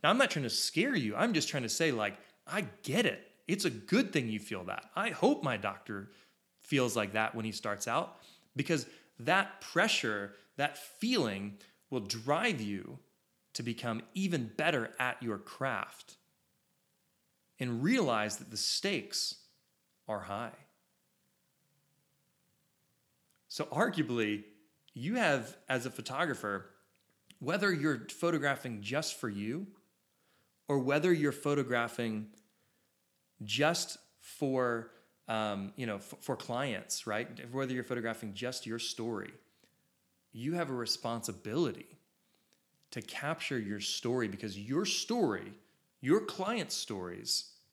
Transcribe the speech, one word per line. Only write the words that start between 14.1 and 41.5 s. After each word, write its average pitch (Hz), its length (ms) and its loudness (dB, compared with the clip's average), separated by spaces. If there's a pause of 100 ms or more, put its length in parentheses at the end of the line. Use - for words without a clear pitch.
even 170 440 0
better 151 420 2
at 127 220 0
your 110 160 -2
craft - 800 -6 (1400)
and 120 240 0
realize 127 540 2
that - 140 -14
the 107 60 -6
stakes - 760 -2 (720)
are 104 140 -2
high. 101 300 -6 (3000)
So - 180 -4
arguably, 120 800 2 (500)
you 151 220 -4
have, 143 420 2 (100)
as 131 180 2
a 127 60 -2
photographer, 127 760 -2 (680)
whether 190 340 2
you're 143 360 2
photographing 139 720 0
just 131 380 -2
for 120 100 -2
you 113 380 -4 (1000)
or 139 120 4
whether 147 320 4
you're 147 200 6
photographing 117 960 0 (1160)
just 143 540 2 (220)
for, 123 720 0 (360)
um, 104 480 -2
you 123 120 -4
know, 104 80 -2
f-, - 260 -12
for 131 140 -2
clients, 123 720 -4
right? 110 200 0 (240)
Whether 131 220 -2
you're 123 100 0
photographing 113 500 -4
just 123 340 -6
your 113 120 -4
story, 113 520 -4 (1000)
you 123 220 -4
have 170 160 0
a 131 40 -2
responsibility 117 1200 -2 (960)